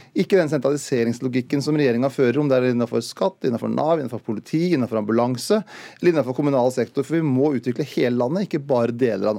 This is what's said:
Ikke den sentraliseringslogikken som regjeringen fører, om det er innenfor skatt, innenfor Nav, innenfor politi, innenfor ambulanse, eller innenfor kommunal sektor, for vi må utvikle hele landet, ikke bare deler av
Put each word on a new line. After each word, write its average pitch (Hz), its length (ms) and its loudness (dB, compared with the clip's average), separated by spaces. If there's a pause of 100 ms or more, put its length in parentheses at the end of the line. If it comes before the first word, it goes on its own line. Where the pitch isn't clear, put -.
(180)
Ikke 190 220 4
den 156 100 2
sentraliseringslogikken 131 1120 0
som 151 160 0
regjeringen 131 320 2
fører, 131 320 2
om 147 80 2
det 131 80 0
er 127 140 2
innenfor 117 340 0
skatt, - 400 -4
innenfor 113 240 -2
Nav, 147 320 0
innenfor 123 240 -8
politi, 156 480 -2
innenfor 110 300 0
ambulanse, 123 580 0 (400)
eller 175 140 4
innenfor 131 180 0
kommunal 131 400 2
sektor, 131 320 -2
for 160 140 -2
vi 160 60 0
må 135 340 2
utvikle 127 340 -4
hele 123 240 0
landet, 156 320 -2
ikke 147 160 -4
bare 120 300 0
deler 107 340 0
av 107 100 0